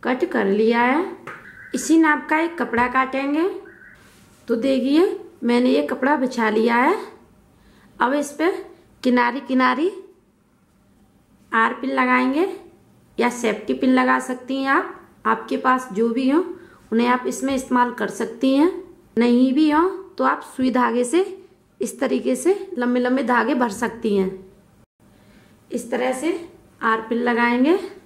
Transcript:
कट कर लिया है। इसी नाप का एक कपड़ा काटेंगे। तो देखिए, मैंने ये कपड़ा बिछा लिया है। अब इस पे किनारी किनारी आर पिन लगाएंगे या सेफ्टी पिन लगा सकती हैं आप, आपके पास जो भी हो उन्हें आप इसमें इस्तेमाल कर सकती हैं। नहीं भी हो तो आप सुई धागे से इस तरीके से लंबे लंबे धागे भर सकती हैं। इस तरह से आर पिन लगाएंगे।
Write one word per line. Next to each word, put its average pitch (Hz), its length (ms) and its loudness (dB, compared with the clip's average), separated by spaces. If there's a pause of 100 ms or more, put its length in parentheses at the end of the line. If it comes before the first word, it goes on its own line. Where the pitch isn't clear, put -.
कट 247 220 -2
कर 226 220 -2
लिया 220 340 2
है। 269 220 2 (720)
इसी 311 220 2
नाप 302 320 2
का 311 100 0
एक 330 180 -4
कपड़ा 240 300 -2
काटेंगे। 269 560 -2 (1040)
तो 233 80 0
देखिए, 269 480 2 (400)
मैंने 240 260 4
ये 269 140 4
कपड़ा 277 320 0
बिछा 247 340 -2
लिया 220 260 2
है। 277 200 2 (1040)
अब 247 140 0
इस 285 180 -2
पे 320 180 -2 (540)
किनारी 240 380 2
किनारी 254 500 0 (1600)
आर 233 220 2
पिन 262 180 -6
लगाएंगे 262 560 2 (720)
या 240 140 2
सेफ्टी - 420 -4
पिन 262 200 2
लगा 254 280 2
सकती 254 360 -8
हैं 269 120 -4
आप, 339 260 0 (300)
आपके 226 340 -2
पास 254 340 0
जो 226 160 2
भी 262 200 0
हो 320 140 4 (480)
उन्हें 233 160 2
आप 247 200 0
इसमें 262 280 -4
इस्तेमाल 247 380 0
कर 208 160 -4
सकती 262 460 0
हैं। 311 160 4 (460)
नहीं 240 360 4
भी 302 180 4
हो 330 160 4 (300)
तो 262 60 0
आप 269 240 0
सुई 262 240 -2
धागे 240 320 2
से 320 200 2 (580)
इस - 180 -8
तरीके 254 380 0
से 370 200 2 (200)
लंबे 247 220 0
लंबे 254 260 0
धागे 233 300 0
भर 247 200 0
सकती 220 400 -2
हैं। 190 160 0 (1400)
इस - 200 -8
तरह 254 220 -2
से 294 200 -4 (500)
आर 220 180 0
पिन 233 180 -4
लगाएंगे। 240 600 2 (260)